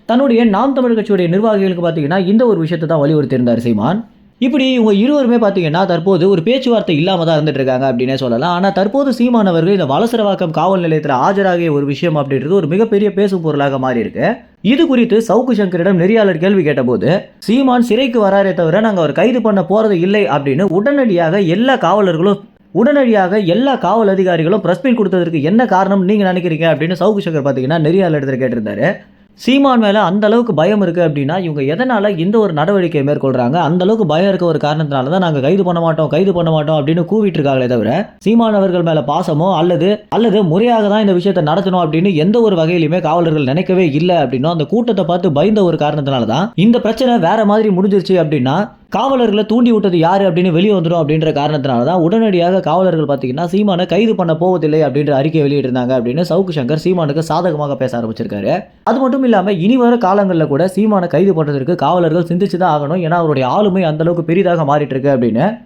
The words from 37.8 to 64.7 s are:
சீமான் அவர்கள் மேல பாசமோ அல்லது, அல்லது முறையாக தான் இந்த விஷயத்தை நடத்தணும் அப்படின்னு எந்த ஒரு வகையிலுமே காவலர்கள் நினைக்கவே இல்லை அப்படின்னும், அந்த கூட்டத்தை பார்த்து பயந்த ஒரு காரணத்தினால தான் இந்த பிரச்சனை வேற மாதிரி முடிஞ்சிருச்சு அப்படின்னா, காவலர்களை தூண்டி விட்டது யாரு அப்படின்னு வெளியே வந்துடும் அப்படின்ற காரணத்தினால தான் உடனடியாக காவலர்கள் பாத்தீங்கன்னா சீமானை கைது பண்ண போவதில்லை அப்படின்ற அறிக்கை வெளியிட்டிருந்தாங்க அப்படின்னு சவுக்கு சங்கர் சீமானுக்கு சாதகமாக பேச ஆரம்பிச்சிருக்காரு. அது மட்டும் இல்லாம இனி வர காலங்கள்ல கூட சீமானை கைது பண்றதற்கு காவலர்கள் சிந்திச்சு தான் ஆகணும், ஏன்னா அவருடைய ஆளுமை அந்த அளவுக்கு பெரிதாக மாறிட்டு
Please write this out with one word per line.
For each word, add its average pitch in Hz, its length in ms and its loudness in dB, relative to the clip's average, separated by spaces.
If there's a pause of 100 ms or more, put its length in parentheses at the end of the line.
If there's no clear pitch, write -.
சீமான் 220 360 2
அவர்கள் 185 280 0
மேல 160 180 0
பாசமோ 165 560 -2
அல்லது, 180 520 0
அல்லது 208 360 2
முறையாக 208 440 2
தான் 208 120 0
இந்த 202 120 2
விஷயத்தை 180 320 0
நடத்தணும் 180 400 0
அப்படின்னு 165 300 0
எந்த 190 260 2
ஒரு 208 160 2
வகையிலுமே 165 440 0
காவலர்கள் 160 440 0
நினைக்கவே 180 460 0
இல்லை 175 260 0
அப்படின்னும், 135 360 -2
அந்த 165 120 -2
கூட்டத்தை 208 400 -2
பார்த்து 175 280 -2
பயந்த 202 300 2
ஒரு 170 140 2
காரணத்தினால 143 480 -2
தான் 143 300 -2
இந்த 233 260 4
பிரச்சனை 233 380 0
வேற 196 260 2
மாதிரி 214 240 2
முடிஞ்சிருச்சு 190 480 0
அப்படின்னா, 147 400 0 (400)
காவலர்களை 220 500 0
தூண்டி 240 260 2
விட்டது 190 260 2
யாரு 185 320 2
அப்படின்னு 180 200 0
வெளியே 185 220 2
வந்துடும் 170 280 0
அப்படின்ற 156 320 0
காரணத்தினால 139 520 -2
தான் 175 160 0
உடனடியாக 185 600 2
காவலர்கள் 160 560 0
பாத்தீங்கன்னா 131 340 -4
சீமானை 185 360 0
கைது 208 280 0
பண்ண 170 200 -2
போவதில்லை 160 480 0
அப்படின்ற 143 280 0
அறிக்கை 151 320 0
வெளியிட்டிருந்தாங்க 131 500 -2
அப்படின்னு 127 360 -2
சவுக்கு 180 260 -2
சங்கர் 151 300 -2
சீமானுக்கு 165 340 -2
சாதகமாக 156 580 -2
பேச 123 220 -4
ஆரம்பிச்சிருக்காரு. 113 640 -4 (200)
அது 233 180 -2
மட்டும் 262 240 0
இல்லாம 208 280 2
இனி 202 240 2
வர 240 200 2
காலங்கள்ல 190 500 0
கூட 147 280 0
சீமானை 202 320 0
கைது 180 280 2
பண்றதற்கு 147 400 -2
காவலர்கள் 170 480 0
சிந்திச்சு 180 340 -2
தான் 175 160 0
ஆகணும், 151 300 -2
ஏன்னா 165 160 0
அவருடைய 139 300 0
ஆளுமை 185 360 0
அந்த 156 180 -2
அளவுக்கு 170 220 0
பெரிதாக 170 400 0
மாறிட்டு 143 260 0